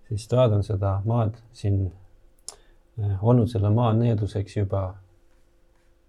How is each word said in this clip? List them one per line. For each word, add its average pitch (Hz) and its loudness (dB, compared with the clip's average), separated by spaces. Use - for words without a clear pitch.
siis 104 -6
Strahd 120 2
on 101 0
seda 98 -2
maad 113 0
siin, 98 -2
äh, 101 -2
olnud 117 4
selle 101 0
maa 113 2
needuseks 104 -2
juba 98 -2